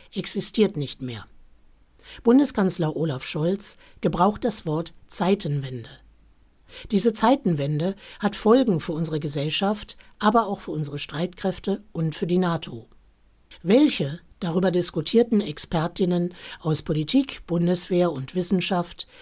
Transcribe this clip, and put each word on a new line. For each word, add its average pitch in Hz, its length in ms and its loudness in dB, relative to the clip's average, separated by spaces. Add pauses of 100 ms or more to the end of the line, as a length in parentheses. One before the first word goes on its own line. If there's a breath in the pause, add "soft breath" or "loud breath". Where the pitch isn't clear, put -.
(140 soft breath)
existiert 202 640 0
nicht 139 240 -8
mehr. 120 240 -10 (1000 loud breath)
Bundeskanzler 196 720 4
Olaf 147 300 -4
Scholz 170 500 -4 (240 soft breath)
gebraucht 180 420 0
das - 220 -4
Wort 165 300 -4 (120)
Zeitenwende. 143 840 -2 (1000 loud breath)
Diese 220 220 4
Zeitenwende 175 840 2 (260 loud breath)
hat 208 160 -2
Folgen 220 440 4
für - 120 -6
unsere 156 280 -4
Gesellschaft, 156 760 -4 (200 soft breath)
aber 214 280 4
auch - 160 -6
für - 80 -12
unsere 147 280 -6
Streitkräfte 180 840 -4 (100)
und 160 220 -4
für 185 120 -4
die 175 120 2
nato. 165 500 -4 (720 loud breath)
Welche, 175 580 4 (180)
darüber 175 320 0
diskutierten 202 680 2
Expertinnen 175 920 -2 (260 loud breath)
aus 156 220 0
Politik, 160 640 0
Bundeswehr 175 640 2
und 135 220 -8
Wissenschaft 180 720 -2 (160 loud breath)